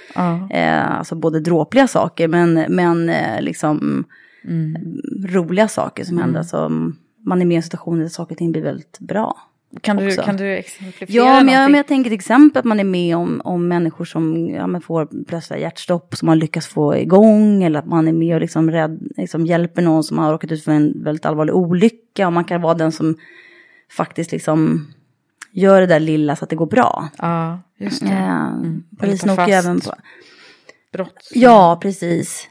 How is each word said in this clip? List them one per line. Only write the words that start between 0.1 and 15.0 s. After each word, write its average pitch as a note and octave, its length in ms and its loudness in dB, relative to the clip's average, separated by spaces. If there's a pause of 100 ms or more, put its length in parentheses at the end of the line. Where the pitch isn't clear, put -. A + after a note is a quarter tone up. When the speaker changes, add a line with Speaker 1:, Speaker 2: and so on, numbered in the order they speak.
Speaker 1:
Ja. F3+ 360 -2
Speaker 2:
Eh, D#2+ 480 0
alltså E3+ 160 -8
både D#3+ 260 -2
dråpliga E3+ 460 2
saker, E3+ 420 -2
men, E3 400 2
men, E3+ 400 0
eh, C#3+ 320 -2
liksom C#3+ 640 -2 (400)
Speaker 1:
Mm. D#3+ 300 -4 (540)
Speaker 2:
roliga F#3 400 0
saker - 360 -8
som F3 140 -6
Speaker 1:
Mm. E3+ 60 -2
Speaker 2:
händer. E3 180 -2
Så - 260 -4 (580)
man F#3 160 0
är - 40 2
med F3 80 2
i - 20 2
en E3 60 0
situation E3+ 380 -6
där D#3+ 80 -6
saker E3+ 260 -12
och - 40 -14
ting E3+ 140 -4
blir D#3+ 100 -4
väldigt - 380 -10
bra. - 360 -6 (440)
Speaker 1:
Kan G#3 160 -2
du, G3 100 -2
Speaker 2:
också. F#3 160 -2
Speaker 1:
kan G3 140 -4
du G3 220 -6
exemplifiera F#3+ 640 -2
Speaker 2:
Ja, - 0 -
men C4 100 6
jag, C4+ 120 6
Speaker 1:
någonting? C4+ 260 4
Speaker 2:
men D4 60 6
jag C#4+ 80 0
tänker C4 240 0
till G#3+ 80 -2
exempel C#4 420 6
att - 40 -4
man G#3+ 160 0
är G3 40 0
med F3 320 0
om, E3+ 280 -4
om F3 240 -2
människor E3+ 360 -2
som, E3 440 -4
ja, - 180 -6
men F3+ 140 -4
får D#3+ 440 -6